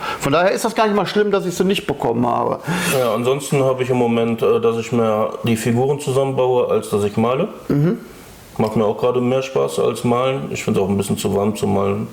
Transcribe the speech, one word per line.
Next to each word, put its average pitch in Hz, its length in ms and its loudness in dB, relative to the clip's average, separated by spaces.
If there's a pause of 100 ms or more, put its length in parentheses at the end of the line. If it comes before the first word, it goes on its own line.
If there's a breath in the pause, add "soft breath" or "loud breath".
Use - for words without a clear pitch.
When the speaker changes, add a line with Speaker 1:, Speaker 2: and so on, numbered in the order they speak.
(220 loud breath)
Speaker 1:
Von 135 100 0
daher 175 200 4
ist 226 120 -2
das 226 100 -2
gar 226 140 2
nicht 202 80 0
mal 196 100 2
schlimm, 208 260 0
dass 190 140 0
ich 175 100 -4
sie 185 100 2
nicht 196 200 0
bekommen 120 400 0
habe. 120 340 0 (380 loud breath)
Speaker 2:
Ja, 120 160 2
ansonsten 135 500 0
habe 127 200 0
ich 120 60 -4
im 123 80 2
Moment, 117 440 2
äh, 120 200 2
dass 113 160 2
ich 113 160 -6
mehr 110 400 2 (100)
die 113 140 2
Figuren 131 420 0
zusammenbaue, 127 680 2
als 110 200 0
dass 104 140 0
ich 104 140 -2
male. 131 320 0 (180)
Speaker 1:
Mhm. 156 320 2 (580 loud breath)
Speaker 2:
Macht 110 200 0
mir 110 80 2
auch 104 120 0
gerade 123 220 2
mehr 127 220 0
Spaß 135 380 -2
als 120 260 0
malen. 131 440 0
Ich - 140 -8
find's 107 160 0
auch 95 80 0
ein 98 80 0
bisschen 101 220 -2
zu 98 180 -2
warm 104 220 0
zu 107 100 -2
malen. 101 460 0